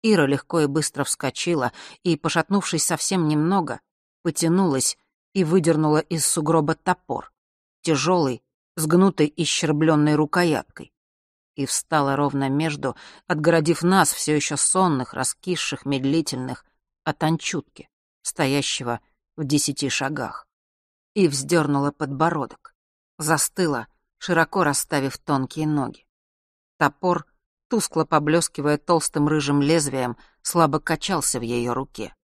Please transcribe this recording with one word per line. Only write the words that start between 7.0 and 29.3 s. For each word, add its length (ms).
тяжёлый, 600
с 80
гнутой 420
и 160
щерблённой 720
рукояткой, 800
и 100
встала 500
ровно 340
между, 460
отгородив 560
нас, 300
всё 220
ещё 220
сонных, 560
раскисших, 720
медлительных, 800
от 200
Анчутки, 680
стоящего — 800
в 80
десяти 460
шагах, 580
и 140
вздёрнула 640
подбородок, 840
застыла, 680
широко 460
расставив 540
тонкие 500
ноги. 400
Топор, 480
тускло 380
поблёскивая 720
толстым 500
рыжим 340